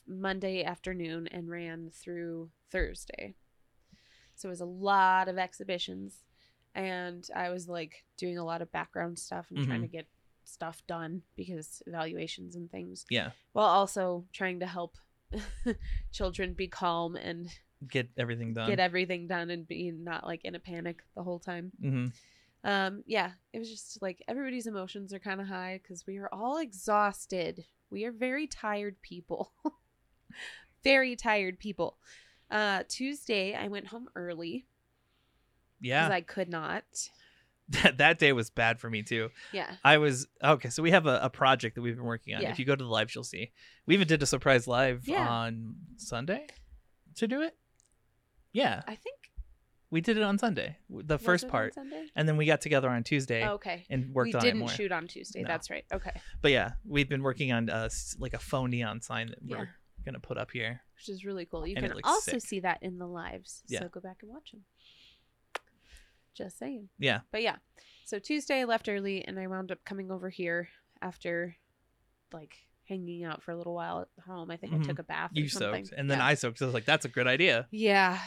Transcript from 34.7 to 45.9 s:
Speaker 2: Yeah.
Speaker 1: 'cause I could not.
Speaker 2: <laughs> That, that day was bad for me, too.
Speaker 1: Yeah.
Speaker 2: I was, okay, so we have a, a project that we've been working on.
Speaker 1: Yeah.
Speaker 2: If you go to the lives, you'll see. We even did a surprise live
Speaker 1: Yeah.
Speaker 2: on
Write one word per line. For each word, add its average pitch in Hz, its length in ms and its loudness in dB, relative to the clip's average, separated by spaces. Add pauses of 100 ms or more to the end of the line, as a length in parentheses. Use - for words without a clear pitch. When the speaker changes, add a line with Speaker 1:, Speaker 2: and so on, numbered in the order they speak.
Speaker 2:
Yeah. 135 240 2
Speaker 1:
'cause 196 80 4
I 180 80 2
could 175 280 -4
not. 170 360 -4 (300)
Speaker 2:
<laughs> - 60 -20 (480)
That, 131 300 6
that 160 220 8
day 143 120 8
was 117 160 2
bad 117 300 2
for 117 100 -10
me, 107 140 -4
too. 113 300 -2 (200)
Speaker 1:
Yeah. 185 220 -4 (100)
Speaker 2:
I 151 140 12
was, 135 300 4 (120)
okay, 139 280 6
so 156 160 -2
we 170 80 8
have 170 140 8
a, 127 140 6
a 131 80 2
project 131 460 4
that 120 80 -6
we've 120 140 -2
been 120 80 -10
working 117 320 -6
on. - 60 -4
Speaker 1:
Yeah. - 80 -2
Speaker 2:
If - 100 -6
you 127 40 -2
go 139 120 4
to 135 80 -6
the 120 40 -6
lives, 110 240 2
you'll - 120 -8
see. 92 260 -8 (360)
We 165 80 8
even 196 120 6
did 151 160 6
a 131 40 2
surprise 127 420 6
live 123 400 2
Speaker 1:
Yeah. 123 200 2
Speaker 2:
on 113 460 -2 (220)